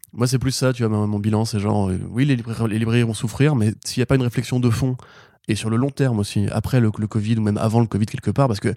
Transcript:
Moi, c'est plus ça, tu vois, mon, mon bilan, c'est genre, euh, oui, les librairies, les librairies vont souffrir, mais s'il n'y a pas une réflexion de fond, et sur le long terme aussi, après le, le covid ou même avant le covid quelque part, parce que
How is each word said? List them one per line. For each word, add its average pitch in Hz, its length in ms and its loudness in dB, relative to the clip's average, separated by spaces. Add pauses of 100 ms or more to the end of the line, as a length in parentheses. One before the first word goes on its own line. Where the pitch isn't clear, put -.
(140)
Moi, 123 140 0
c'est 123 120 0
plus 131 120 -2
ça, 131 200 0
tu 120 120 -4
vois, 107 140 0
mon, 104 100 2
mon 104 120 -2
bilan, 107 240 0
c'est 110 160 -2
genre, 104 300 0
euh, 92 100 -2 (100)
oui, 113 140 -2
les 139 140 2
librairies, 113 320 -4
les 107 100 -2
librairies 117 240 2
vont 113 100 0
souffrir, 135 420 0
mais 107 180 2 (100)
s'il - 160 -4
n'y 123 40 2
a - 40 -2
pas 139 80 4
une 131 80 2
réflexion 123 380 -2
de 123 80 4
fond, 127 260 0 (540)
et 107 60 0
sur 107 140 -4
le 113 60 0
long 135 160 0
terme 123 280 0
aussi, 101 320 0
après 117 280 0
le, 110 180 4
le 107 100 -2
covid 110 300 0
ou 110 40 0
même 104 160 0
avant 110 240 4
le 113 40 2
covid 104 200 -2
quelque - 260 -4
part, 139 160 2
parce 107 140 -4
que - 160 -2